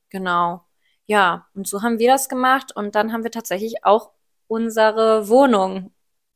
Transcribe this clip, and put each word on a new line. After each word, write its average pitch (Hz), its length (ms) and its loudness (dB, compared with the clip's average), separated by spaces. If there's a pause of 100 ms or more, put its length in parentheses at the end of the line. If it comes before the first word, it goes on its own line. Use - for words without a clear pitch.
genau. 175 560 -4 (400)
Ja, 185 480 0
und 196 140 -12
so 202 160 -8
haben 233 160 -2
wir 240 120 4
das 269 160 2
gemacht 262 480 -2
und 208 200 -8
dann 220 180 -2
haben 226 100 -6
wir 226 80 -8
tatsächlich 220 540 -8
auch 208 260 4 (360)
unsere 220 800 0
Wohnung 196 640 2 (420)